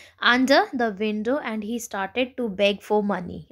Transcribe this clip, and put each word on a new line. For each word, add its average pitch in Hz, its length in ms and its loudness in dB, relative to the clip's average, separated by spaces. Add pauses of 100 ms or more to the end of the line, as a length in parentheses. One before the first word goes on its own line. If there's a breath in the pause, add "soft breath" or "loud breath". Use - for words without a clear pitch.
(200 loud breath)
under 262 540 4
the 233 260 0
window 214 380 -2
and 220 260 -8
he 233 140 -6
started 220 580 -6
to 240 120 -4
beg 202 340 0
for 208 200 0
money, 180 500 -6